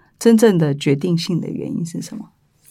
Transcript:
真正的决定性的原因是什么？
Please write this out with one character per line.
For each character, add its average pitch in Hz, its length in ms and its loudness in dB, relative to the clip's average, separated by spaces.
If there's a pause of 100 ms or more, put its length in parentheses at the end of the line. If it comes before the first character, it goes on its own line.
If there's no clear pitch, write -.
(200)
真 233 180 6
正 214 200 4
的 151 180 0
决 143 200 0
定 170 220 -2
性 165 240 -4
的 - 80 -10
原 - 200 -10
因 - 160 -6
是 - 160 -10
什 - 160 -14
么？ - 120 -16 (420)